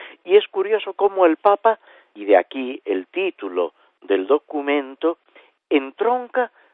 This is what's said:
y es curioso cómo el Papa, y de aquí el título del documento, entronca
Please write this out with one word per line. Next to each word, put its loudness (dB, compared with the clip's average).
y 6
es 2
curioso -4
cómo 2
el 4
Papa, 2
y -14
de 6
aquí -4
el -4
título -6
del -2
documento, -2
entronca -2